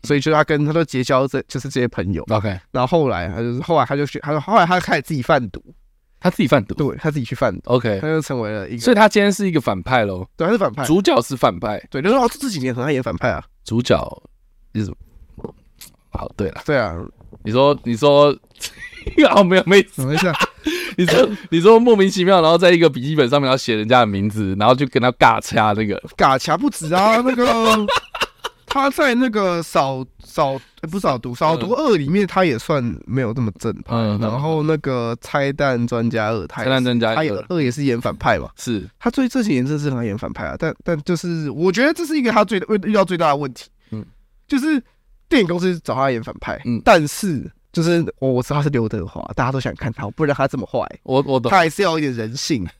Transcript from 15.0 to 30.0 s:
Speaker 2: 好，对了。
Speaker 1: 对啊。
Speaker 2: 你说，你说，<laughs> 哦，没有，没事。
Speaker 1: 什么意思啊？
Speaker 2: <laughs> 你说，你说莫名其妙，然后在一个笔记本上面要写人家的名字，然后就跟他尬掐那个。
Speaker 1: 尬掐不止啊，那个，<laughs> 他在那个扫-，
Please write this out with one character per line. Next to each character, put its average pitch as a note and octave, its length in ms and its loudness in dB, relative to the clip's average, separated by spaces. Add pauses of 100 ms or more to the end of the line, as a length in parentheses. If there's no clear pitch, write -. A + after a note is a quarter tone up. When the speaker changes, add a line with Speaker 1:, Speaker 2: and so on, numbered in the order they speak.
Speaker 2:
好， - 260 -8
对 F#2+ 140 -4
了。 - 160 -14
Speaker 1:
对 D3 120 0
啊。 G2+ 180 -4 (480)
Speaker 2:
你 G#2+ 80 -6
说， C3+ 320 4
你 A#2 140 -2
说， C#3+ 280 6
<laughs> D3 120 2 (960)
哦， G3+ 100 6
没 F#3 140 4
有， F3+ 80 4
没 G3 160 8
事。 - 140 -2
Speaker 1:
什 C3+ 100 -4
么 C#3 80 -2
意 D#3 40 0
思 F3+ 100 2
啊？ E3 80 -2 (300)
Speaker 2:
<laughs> E4+ 300 -6
你 F3 120 0
说， A#3+ 220 4 (200)
你 E3 100 2
说 A3 200 8
莫 A#3+ 160 6
名 G3 120 4
其 F#3 160 0
妙， F#3 160 6
然 D#3+ 120 6
后 E3+ 40 6
在 F3 140 6
一 F3 80 6
个 E3 100 6
笔 C3 140 0
记 D3 140 -4
本 C#3+ 120 4
上 C#3+ 140 2
面 C3+ 80 0
要 C3 80 2
写 A#2+ 180 -2
人 G#2+ 120 -2
家 B2 140 6
的 A#2 40 6
名 G2+ 240 -2
字， G2 300 -2
然 G#2 80 4
后 B2+ 80 6
就 C#3 120 -2
跟 B2+ 140 0
他 B2 120 2
尬 A2+ 280 4
掐 G#2+ 320 0
那 G#2+ 140 -2
个。 G2 120 -4 (160)
Speaker 1:
尬 - 220 4
掐 D#3 180 -2
不 C4 140 -2
止 D#3+ 240 -6
啊， G#3 320 4
那 C4 80 0
个， A3+ 540 2 (300)
<laughs> - 500 -12
他 C#4 240 0
在 C4+ 240 0
那 B3+ 140 2
个 F#3 340 -2
扫-， C3+ 420 -2 (180)